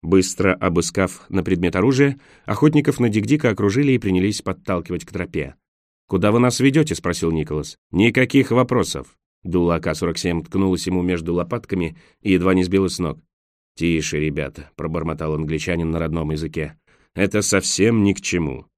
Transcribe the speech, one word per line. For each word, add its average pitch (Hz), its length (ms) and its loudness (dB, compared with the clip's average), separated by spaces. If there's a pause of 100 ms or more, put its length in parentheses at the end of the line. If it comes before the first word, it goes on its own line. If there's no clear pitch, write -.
Быстро 92 500 2
обыскав 87 760 -2
на 92 140 -2
предмет 87 320 0
оружия, 135 440 2 (260)
охотников 147 540 2
на 120 100 4
Дик-Дика 113 400 0
окружили 101 440 2
и 123 60 2
принялись 98 420 0
подталкивать 90 640 -6
к - 60 -20
тропе. 82 440 -6 (520)
"Куда 98 240 2
вы 117 80 4
нас 123 200 2
ведете?" 139 340 2
спросил 85 380 -2
Николас. 78 460 -4 (140)
"Никаких 120 600 2
вопросов!" 117 640 0 (280)
Дуло 85 320 2
А 80 40 -2
К 80 160 -4
сорок 82 220 -4
семь 85 260 -2
ткнулось 95 420 0
ему 90 160 0
между 87 320 -2
лопатками 87 640 -4 (240)
и 101 120 2
едва 92 200 4
не 92 100 4
сбило 95 240 2
с - 120 -6
ног. 80 200 -6 (560)
"Тише, 80 440 -2
ребята", 73 560 -6
пробормотал 80 580 -6
англичанин 80 560 -4
на 80 100 -2
родном 80 320 -4
языке. 78 460 -6 (380)
"Это 101 260 0
совсем 101 600 2
ни 101 100 4
к - 80 -6
чему". 73 460 -4 (100)